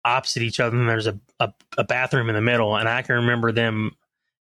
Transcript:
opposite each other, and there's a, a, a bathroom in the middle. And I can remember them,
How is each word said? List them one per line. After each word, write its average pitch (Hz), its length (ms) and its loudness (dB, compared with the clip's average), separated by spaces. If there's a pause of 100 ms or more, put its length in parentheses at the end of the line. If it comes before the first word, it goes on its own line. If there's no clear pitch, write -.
opposite 120 380 0
each 117 180 -2
other, 120 160 0
and 120 140 2
there's 110 180 0
a, 104 120 -4 (200)
a, 113 140 -2 (240)
a 117 60 2
bathroom 123 460 0
in 110 60 0
the 107 60 0
middle. 113 340 2
And 110 140 0
I 123 140 -2
can 127 120 0
remember 120 360 2
them, 110 440 0 (500)